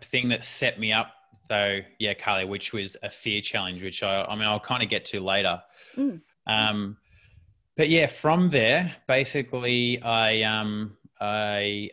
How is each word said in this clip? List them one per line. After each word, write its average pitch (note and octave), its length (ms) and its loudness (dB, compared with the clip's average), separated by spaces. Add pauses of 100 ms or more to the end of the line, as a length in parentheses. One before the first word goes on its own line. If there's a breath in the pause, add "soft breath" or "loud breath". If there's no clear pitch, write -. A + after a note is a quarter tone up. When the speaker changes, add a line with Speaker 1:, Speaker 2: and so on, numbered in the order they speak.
Speaker 1:
thing B2 280 -2
that A2 120 0
set - 380 0
me A2 120 -2
up, A2 200 0 (360)
though, G2+ 320 0 (180)
yeah, G#2 160 0
Carly, G2 320 -2
which G2 260 -6
was G2 300 -6
a G#2 80 -8
fear G#2 320 -4
challenge, F2+ 400 -6
which F#2 200 -8
I, G2 220 0
I G#2+ 120 -4
mean, G#2+ 100 0
I'll G#2+ 120 2
kinda A#2+ 280 -2
get G#2 200 -2
to G2+ 140 -6
later. F#2+ 420 0 (340 loud breath)
Speaker 2:
Mm. B3 260 -2 (240 loud breath)
Speaker 1:
Um, G#2+ 500 -2 (800 soft breath)
but D#3 120 4
yeah, D#3+ 180 4
from E3+ 420 4
there, C#3+ 460 4 (120)
basically, B2 960 0
I, A2+ 400 2
um, G#2+ 540 -2 (240)
I, G#2 720 -2